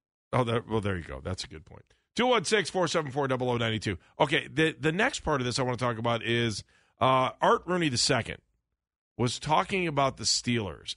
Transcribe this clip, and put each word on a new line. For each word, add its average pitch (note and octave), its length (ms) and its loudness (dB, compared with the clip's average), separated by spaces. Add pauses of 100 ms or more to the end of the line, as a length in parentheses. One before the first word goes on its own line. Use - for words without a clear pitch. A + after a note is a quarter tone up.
(320)
Oh, B2 120 2
that, A#2 240 -4
well, A2 120 0
there G2 160 -2
you E2 80 -8
go. C2+ 180 -12
That's F2 220 -8
a - 40 -16
good D#2+ 160 -18
point. - 200 -20 (320)
Two A#3 100 2
one A#3 180 2
six, G#3 240 2
four F3+ 200 0
seven D#3 220 -2
four, C#3 180 0
double B2+ 200 0
oh A#2+ 80 2
nine A2+ 240 0
two. G2 160 -4 (220)
Okay, C#3+ 340 2
the, D3+ 260 2
the D3 140 0
next G#3+ 280 -2
part D3+ 200 -2
of B2 60 -2
this B2 120 -2
I C3+ 40 0
wanna B2 140 -2
talk A#2+ 220 -2
about A#2 240 0
is, A#2 420 -2 (360)
uh, C3 300 4 (100)
Art A3+ 260 4
Rooney F3 220 2
the B2 80 -2
second A2+ 420 0 (800)
was A#2+ 220 0
talking F#3 480 2
about C#3 300 0
the A2+ 80 -8
Steelers. G#2 720 -2